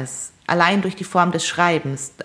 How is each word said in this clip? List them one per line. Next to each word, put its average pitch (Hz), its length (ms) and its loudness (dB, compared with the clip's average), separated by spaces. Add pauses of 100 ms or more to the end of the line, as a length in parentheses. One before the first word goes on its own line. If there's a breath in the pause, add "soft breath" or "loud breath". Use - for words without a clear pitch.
ist. - 300 -12 (160)
Allein 175 340 4
durch 185 140 -2
die - 80 -8
Form 180 280 2
des 165 140 -2
Schreibens, 156 640 0 (140)